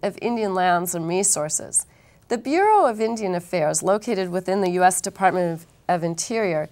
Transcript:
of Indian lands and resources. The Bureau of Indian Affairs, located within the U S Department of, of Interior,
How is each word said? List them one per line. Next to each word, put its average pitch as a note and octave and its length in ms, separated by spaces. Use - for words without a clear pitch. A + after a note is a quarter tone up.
of G3 180
Indian A3 320
lands F3+ 400
and E3+ 140
resources. - 800
The A#3 100
Bureau F#4 480
of A3 140
Indian A3 360
Affairs, D#3+ 480
located G3 460
within F#3 320
the F#3 100
U F3+ 120
S F#3 180
Department F#3 520
of, D#3+ 120
of E3+ 160
Interior, E3+ 680